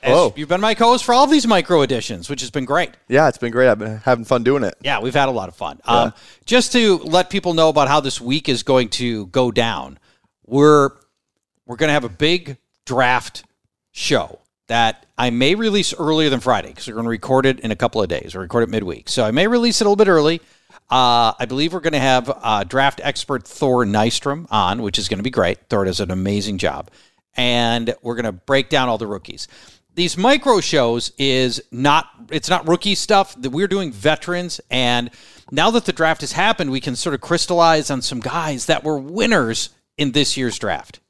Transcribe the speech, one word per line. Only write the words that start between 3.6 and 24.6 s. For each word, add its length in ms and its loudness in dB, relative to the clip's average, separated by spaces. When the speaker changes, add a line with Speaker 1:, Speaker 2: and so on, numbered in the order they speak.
Speaker 2:
I've 100 2
been 200 -8
having 260 0
fun 180 0
doing 220 2
it. 160 -4
Speaker 1:
Yeah, 180 -2
we've 140 -6
had 160 2
a 20 -4
lot 160 -6
of 80 -18
fun. 300 -10
Speaker 2:
Yeah. 80 0
Speaker 1:
Um, 200 2
just 280 2
to 240 4
let 320 0
people 240 -4
know 160 4
about 180 2
how 140 2
this 180 -6
week 300 -4
is 140 -2
going 260 2
to 380 -4
go 220 0
down, 480 -2
we're, 440 6
we're 120 -16
gonna 160 0
have 100 0
a 60 -8
big 480 -2
draft 640 0
show 460 -4
that 380 0
I 120 0
may 260 2
release 420 -2
earlier 320 0
than 120 -2
Friday 320 0
'cause 120 -16
we're 100 -12
gonna 120 -6
record 380 0
it 160 0
in 100 -4
a 60 -2
couple 260 -2
of 60 -4
days. 260 -6
We'll 60 -8
record 220 -2
it 60 -2
midweek. 380 -6
So 160 -2
I 80 0
may 160 2
release 320 0
it 60 0
a 20 4
little 80 4
bit 140 4
early. 320 2
Uh, 500 4
I 80 -2
believe 240 -4
we're 80 -8
gonna 200 -2
have, 300 2
uh, 220 -2
draft 400 0
expert 420 -6
Thor 380 0
Nystrom 680 -2
on, 300 0